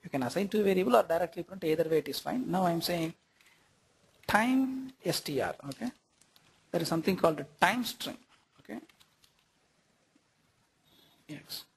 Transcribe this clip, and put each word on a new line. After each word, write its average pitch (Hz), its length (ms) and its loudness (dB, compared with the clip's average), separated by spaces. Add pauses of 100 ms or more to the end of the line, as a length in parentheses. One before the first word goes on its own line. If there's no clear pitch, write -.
You - 60 -14
can 135 120 -2
assign 180 260 -2
to 214 120 0
a - 20 2
variable 196 340 4
or 208 60 8
directly 170 420 -2
print, 190 200 -12
either 160 240 2
way 160 100 4
it 147 100 -2
is - 120 -6
fine. - 280 -2
Now 185 180 2
I'm 170 160 0
saying 170 320 -2 (1120)
time 262 680 2 (120)
S 165 160 -2
T 139 200 -4
R, 87 140 -2 (160)
okay? 233 200 -8 (800)
There 170 120 0
is 156 60 -4
something 160 280 0
called 156 240 4
a 143 60 -8 (120)
time 214 260 4
string, - 340 -8 (420)
okay? - 200 -12 (2500)
Yes. - 380 -12 (120)